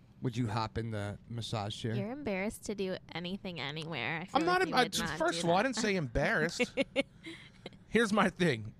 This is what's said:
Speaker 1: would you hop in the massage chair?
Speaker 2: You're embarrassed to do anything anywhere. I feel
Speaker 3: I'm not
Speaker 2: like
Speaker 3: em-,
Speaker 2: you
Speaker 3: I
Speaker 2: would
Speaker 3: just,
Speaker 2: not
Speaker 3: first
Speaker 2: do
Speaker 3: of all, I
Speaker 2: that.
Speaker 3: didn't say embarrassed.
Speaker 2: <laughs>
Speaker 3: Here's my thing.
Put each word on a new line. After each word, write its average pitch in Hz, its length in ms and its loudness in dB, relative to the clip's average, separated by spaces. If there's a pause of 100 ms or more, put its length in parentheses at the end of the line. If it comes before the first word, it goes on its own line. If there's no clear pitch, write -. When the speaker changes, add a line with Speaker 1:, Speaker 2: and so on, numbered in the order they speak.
(240)
Speaker 1:
would 123 120 -2
you 123 120 0
hop 110 320 -2
in 113 100 -4
the 104 300 -4 (100)
massage 110 500 -4
chair? 110 140 -2
Speaker 2:
You're 202 200 -2
embarrassed 214 520 -4
to 220 80 -4
do 190 220 -2 (180)
anything 175 460 -6
anywhere. 147 600 -4
I 180 40 -8
feel - 60 -14 (100)
Speaker 3:
I'm 330 60 0
not 359 60 4
Speaker 2:
like 370 100 4
Speaker 3:
em-, 349 60 2
Speaker 2:
you - 60 -2
Speaker 3:
I 254 80 6
Speaker 2:
would 208 100 -2
Speaker 3:
just, 233 100 -2
Speaker 2:
not 156 160 -2
Speaker 3:
first 320 220 0
Speaker 2:
do 175 60 0
Speaker 3:
of 165 40 8
all, 175 60 6
I 196 40 6
Speaker 2:
that. 247 80 4
Speaker 3:
didn't 240 80 -4
say 208 200 2
embarrassed. 165 720 2 (580)
Speaker 2:
<laughs> - 600 -18
Speaker 3:
Here's 214 220 4
my 196 180 6
thing. 139 500 0